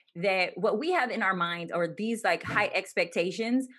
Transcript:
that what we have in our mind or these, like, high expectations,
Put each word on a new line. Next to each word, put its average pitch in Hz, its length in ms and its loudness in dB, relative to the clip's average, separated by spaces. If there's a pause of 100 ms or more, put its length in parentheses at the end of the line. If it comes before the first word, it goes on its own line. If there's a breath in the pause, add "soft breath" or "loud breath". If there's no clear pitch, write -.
(180 soft breath)
that 185 400 2
what 202 220 2
we 320 120 -2
have 294 200 2
in 226 100 -2
our 190 140 2
mind 170 380 -2
or 170 160 0
these, 214 340 -4
like, 170 180 2
high 202 320 0
expectations, 196 920 0 (120 loud breath)